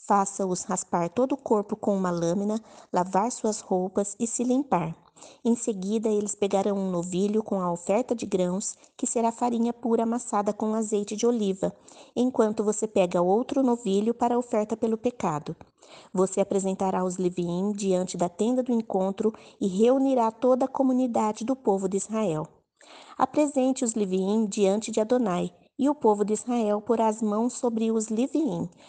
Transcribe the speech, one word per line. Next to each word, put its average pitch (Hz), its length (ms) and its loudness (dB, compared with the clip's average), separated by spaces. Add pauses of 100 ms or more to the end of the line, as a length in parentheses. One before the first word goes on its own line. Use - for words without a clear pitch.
Faça-os 196 560 0
raspar 180 460 -2
todo 262 240 0
o 277 40 -4
corpo 208 380 0
com 208 220 0
uma 185 140 0
lâmina, 185 520 -2 (300)
lavar 190 380 0
suas 214 280 -4
roupas 190 600 -2
e 233 80 -2
se - 160 -4
limpar. 240 520 0 (480)
Em 233 120 4
seguida, 214 520 -2
eles 208 280 0
pegarão 196 420 0
um 190 140 -2
novilho 180 500 0
com 196 180 -2
a 180 120 -2
oferta 202 420 0
de 226 120 -4
grãos, 185 500 -2 (200)
que - 120 -6
será 226 240 0
farinha 233 420 0
pura 226 300 0
amassada 226 500 -2
com 214 220 -2
azeite 214 400 -2
de 214 100 -2
oliva, 196 500 0 (400)
enquanto 226 480 2
você 214 240 -2
pega 180 340 2
outro 226 420 2
novilho 233 500 2
para 240 220 0
a - 20 2
oferta 220 400 -2
pelo 220 200 0
pecado. 170 580 -4 (580)
Você 190 260 2
apresentará 190 640 0
os 185 140 -4
Leviim 180 540 -2
diante 190 440 0
da 170 140 0
tenda 247 320 0
do 247 100 -2
encontro 208 640 0 (260)
e 208 80 0
reunirá 240 640 4
toda 254 340 2
a 262 40 -4
comunidade 247 720 0
do 262 120 -2
povo 196 340 0
de 196 80 -2
Israel. 190 500 -2 (680)
Apresente 269 680 2
os 226 120 -4
Leviim 202 500 0
diante 202 460 0
de 220 100 0
Adonai, 214 500 0 (260)
e 277 120 2
o 294 60 2
povo 214 280 2
de 208 80 0
Israel 214 480 0
porá 220 280 2
as 220 140 -2
mãos 226 320 0
sobre 226 380 0
os 220 160 0
Leviim, 220 640 -2 (200)